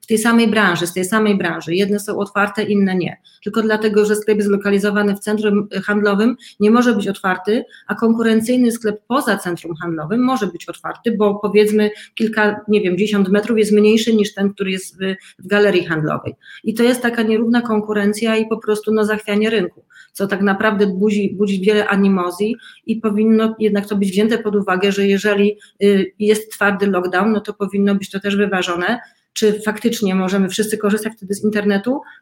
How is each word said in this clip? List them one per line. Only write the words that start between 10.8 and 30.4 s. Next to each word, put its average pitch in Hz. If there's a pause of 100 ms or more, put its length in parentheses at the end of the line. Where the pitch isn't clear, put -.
bo 202
powiedzmy 208 (260)
kilka, 214
nie 208
wiem, 180
dziesiąt 202
metrów 214
jest 208
mniejszy 214
niż 208
ten, 202
który 190
jest 185
w, 190 (240)
w 180
galerii 196
handlowej. 156 (280)
I 220
to 233
jest 247
taka 233
nierówna 226
konkurencja 214
i 220
po 220
prostu, 214
no, 214
zachwianie 214
rynku, 202 (280)
co 196
tak 190
naprawdę 202
budzi, 196
budzi 196
wiele 208
animozji 196 (300)
i 226
powinno 220
jednak 202
to 208
być 196
wzięte 220
pod 208
uwagę, 196
że 196
jeżeli, 202 (260)
y, 196
jest 208
twardy 202
lockdown, 185
no 208
to 208
powinno 202
być 98
to 98
też 202
wyważone, 185 (340)
czy 208
faktycznie 214
możemy 190